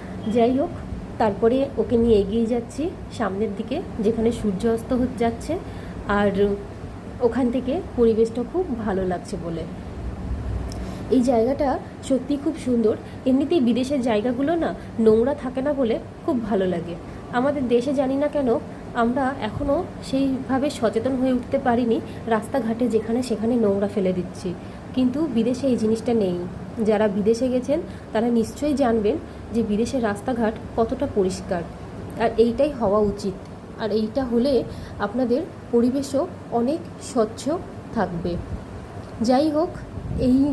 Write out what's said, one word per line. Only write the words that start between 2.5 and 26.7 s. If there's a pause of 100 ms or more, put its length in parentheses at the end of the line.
সামনের
দিকে, (280)
যেখানে
সূর্য (120)
অস্ত
হয়ে
যাচ্ছে, (560)
আর (920)
ওখান
থেকে (240)
পরিবেশটা (120)
খুব (200)
ভালো
লাগছে
বলে। (1500)
এই
জায়গাটা (360)
সত্যিই
খুব (100)
সুন্দর। (320)
এমনিতেই
বিদেশের
জায়গাগুলো
না (280)
নোংরা
থাকে
না
বলে (260)
খুব (120)
ভালো
লাগে। (380)
আমাদের
দেশে
জানি
না
কেন (460)
আমরা (160)
এখনও (240)
সেইভাবে
সচেতন
হয়ে
উঠতে
পারিনি, (380)
রাস্তাঘাটে
যেখানে
সেখানে
নোংরা
ফেলে
দিচ্ছি, (440)
কিন্তু (140)
বিদেশে
এই
জিনিসটা
নেই। (520)